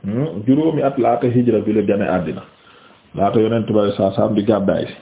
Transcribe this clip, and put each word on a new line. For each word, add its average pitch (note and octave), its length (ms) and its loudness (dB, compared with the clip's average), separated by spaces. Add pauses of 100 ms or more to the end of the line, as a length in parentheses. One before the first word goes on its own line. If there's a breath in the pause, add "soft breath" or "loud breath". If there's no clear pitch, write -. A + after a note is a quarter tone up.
hmm, G#2+ 440 -6
juróomi D3 340 2
at C3+ 160 -2
laata A#2 300 2
hijra A#2+ 340 2
bi G#2+ 120 -2
la G#2+ 80 2
gane G2+ 260 0
àddina, E2 340 -4 (720 soft breath)
laata G2+ 240 2
Yonent A2 280 0
bi G#2+ 60 -2
sallallahu G2+ 220 2
alayhi G2 160 0
wa - 40 -8
sallam G#2+ 200 0
di G#2 80 0
gàddaay G2 420 0
si. - 160 -14